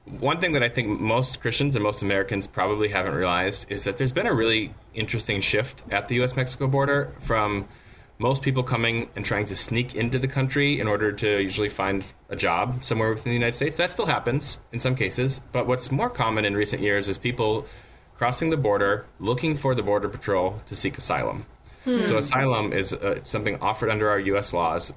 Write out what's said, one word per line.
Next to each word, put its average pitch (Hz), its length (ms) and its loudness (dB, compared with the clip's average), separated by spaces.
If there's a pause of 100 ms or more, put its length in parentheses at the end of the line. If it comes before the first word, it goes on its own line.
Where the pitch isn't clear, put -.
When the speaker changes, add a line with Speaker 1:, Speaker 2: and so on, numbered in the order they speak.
(200)
Speaker 1:
One 151 220 0
thing 175 120 2
that 131 100 4
I 120 40 4
think 110 320 -2
most 113 400 0
Christians 135 360 0
and 104 80 2
most 104 180 0
Americans 98 440 0
probably 104 440 0
haven't 95 240 0
realized 90 580 0
is 101 140 -4
that 98 100 0
there's 127 160 0
been 196 160 0
a 196 60 4
really 113 400 2 (200)
interesting 107 460 -2
shift - 520 0
at 101 180 -2
the 117 60 0
U 123 80 4
S 127 120 -2
Mexico 131 320 -2
border 139 540 2
from 107 440 0 (520)
most 131 240 0
people 131 220 0
coming 117 520 0
and 101 80 -6
trying 104 220 -2
to 98 100 -6
sneak 120 400 -2
into 120 240 0
the 131 80 0
country 139 540 2
in 107 60 0
order 104 260 2
to 104 260 2
usually 101 300 0
find 98 360 -2 (220)
a 95 80 -6
job 95 480 0
somewhere 110 300 2
within 110 160 -4
the 120 60 2
United 120 200 0
States. 151 220 -2
That 175 160 0
still 208 140 -2
happens 127 500 0 (160)
in 117 60 -6
some 127 160 0
cases, 123 440 0 (140)
but 123 140 0
what's 123 240 -2
more 208 180 2
common 110 340 0
in 101 140 2
recent 104 240 0
years 101 260 2
is 95 120 -2
people 113 460 0 (520)
crossing 127 320 0
the 160 80 2
border, 101 480 2 (140)
looking 127 360 0
for 135 200 0
the 107 80 0
Border 101 260 2
Patrol 98 560 0
to 101 100 -12
seek 95 220 -4
asylum. 64 480 -4 (400)
Speaker 2:
Hmm. 247 180 2
Speaker 1:
So 110 140 2
asylum 120 560 0
is, 95 200 -2
uh, - 300 -2
something 104 380 -4
offered 107 300 0
under 107 180 2
our 104 100 4
U 98 180 2
S 98 160 -2
laws, 85 440 0